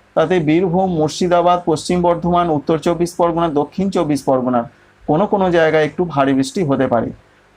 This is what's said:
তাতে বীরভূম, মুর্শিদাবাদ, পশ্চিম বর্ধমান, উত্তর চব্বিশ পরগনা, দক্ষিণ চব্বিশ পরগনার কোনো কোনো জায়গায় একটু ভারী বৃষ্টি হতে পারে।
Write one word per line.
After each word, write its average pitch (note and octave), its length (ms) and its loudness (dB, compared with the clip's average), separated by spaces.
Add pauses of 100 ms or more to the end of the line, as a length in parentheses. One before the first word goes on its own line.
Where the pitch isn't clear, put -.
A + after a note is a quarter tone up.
(160)
তাতে E3 240 2
বীরভূম, F3+ 560 0
মুর্শিদাবাদ, F3 680 2
পশ্চিম F3 380 -2
বর্ধমান, F3 480 0
উত্তর D#3 280 0
চব্বিশ E3+ 380 -2
পরগনা, E3+ 340 0
দক্ষিণ C#3+ 400 -2
চব্বিশ D3+ 320 -2
পরগনার B2+ 440 0 (360)
কোনো D#3 240 0
কোনো G3 240 0
জায়গায় D#3+ 380 2
একটু E3 160 -6
ভারী C#3 300 0
বৃষ্টি C3+ 300 -2
হতে C3+ 240 0
পারে। A#2 220 -2 (460)